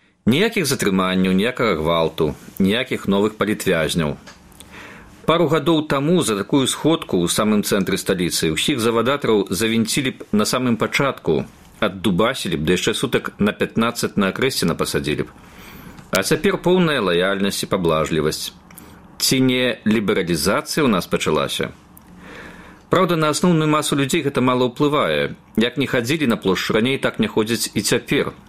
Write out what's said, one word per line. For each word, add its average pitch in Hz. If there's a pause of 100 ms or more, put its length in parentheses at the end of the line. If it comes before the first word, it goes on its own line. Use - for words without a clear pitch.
(260)
Ніякіх 190
затрыманняў, 95
ніякага 110
гвалту, 80 (260)
ніякіх 107
новых 101
палітвязняў. 82 (1120)
Пару 165
гадоў 156
таму 151
за 107
такую 131
сходку 135
ў 87
самым 107
цэнтры 95
сталіцы 87
ўсіх 135
завадатараў 113
завінцілі 113
б -
на 104
самым 123
пачатку, 107 (400)
аддубасілі 98
б, 76
да 85
яшчэ 104
сутак 123
на 104
пятнаццаць 113
на 98
акрэсціна 113
пасадзілі 73
б. - (800)
А 190
цяпер 180
поўная 170
лаяльнасць 95
і -
паблажлівасць. 78 (640)
Ці -
не 127
лібералізацыя 104
ў 131
нас 95
пачалася?» 76 (1200)
Праўда, 175
на 151
асноўную 156
масу 151
людзей 143
гэта 139
мала 127
ўплывае. 92 (240)
Як 117
не 139
хадзілі 131
на 101
плошчу -
раней, 123
так -
не 107
ходзяць 110
і 101
цяпер. 117 (160)